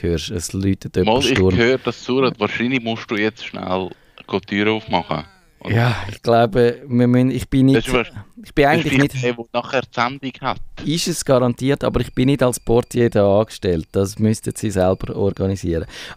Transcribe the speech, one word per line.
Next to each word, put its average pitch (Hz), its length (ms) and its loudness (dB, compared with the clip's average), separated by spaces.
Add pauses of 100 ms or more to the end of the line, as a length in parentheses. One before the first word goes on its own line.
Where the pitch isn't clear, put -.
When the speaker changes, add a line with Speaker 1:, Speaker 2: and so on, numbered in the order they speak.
Speaker 1:
hörst. 82 300 -2
Es 85 200 -8
läutet 95 460 -2
jemand 104 220 2
Speaker 2:
Mal, 143 40 -2
ich - 80 2
Speaker 1:
Sturm. 95 240 4
Speaker 2:
höre 120 220 4
das - 260 -6
surren. 127 360 0
Wahrscheinlich 117 440 -2
musst 113 260 -6
du 117 60 -2
jetzt 110 300 -2
schnell 92 440 -6 (400)
die 101 120 -2
Tür 104 320 0
aufmachen. 87 500 -4 (380)
Oder? - 140 -2
Speaker 1:
Ja, 117 200 2 (140)
ich - 120 -14
glaube, 120 680 2
wir 123 200 2
müssen, 123 240 4
ich - 180 -6
bin 135 180 4
Speaker 2:
Das 135 80 6
Speaker 1:
nicht, - 120 0
Speaker 2:
ist 127 60 -4
wahrsch-, 120 180 0 (320)
Speaker 1:
ich - 100 -20
bin 147 100 4
Speaker 2:
das 143 120 4
ist 165 40 2
Speaker 1:
eigentlich 151 140 -2
Speaker 2:
vielleicht 139 200 2
Speaker 1:
nicht 131 120 -6
Speaker 2:
der, 123 80 0
der 117 200 -10
nachher 120 280 -2
die - 120 -6
Sendung 127 380 -2 (100)
hat. 127 200 -4 (240)
Speaker 1:
Ist 165 220 -2
es 170 180 -6
garantiert, 127 600 2
aber - 160 0
ich - 120 -8
bin 131 140 2
nicht 139 160 2
als 123 160 0
Portier 120 500 2
da 101 300 4
angestellt. 90 540 -2
Das 98 260 -2
müssten 110 360 0
Sie 110 160 -6
selber 92 440 0
organisieren. 95 680 -2 (320)